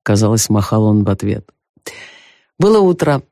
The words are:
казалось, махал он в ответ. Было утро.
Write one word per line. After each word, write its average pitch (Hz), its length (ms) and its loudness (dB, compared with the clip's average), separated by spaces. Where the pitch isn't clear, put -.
казалось, 107 480 0
махал 107 340 0
он 104 200 2
в 98 60 -2
ответ. 98 400 -6
Было 208 220 2
утро. 165 520 0